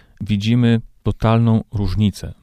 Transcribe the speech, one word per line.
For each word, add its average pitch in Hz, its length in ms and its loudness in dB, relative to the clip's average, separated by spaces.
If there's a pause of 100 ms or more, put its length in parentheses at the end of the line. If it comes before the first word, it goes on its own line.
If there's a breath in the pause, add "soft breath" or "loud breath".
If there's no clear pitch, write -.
(200 soft breath)
widzimy 113 600 0 (220)
totalną 113 720 2
różnicę. 101 720 -2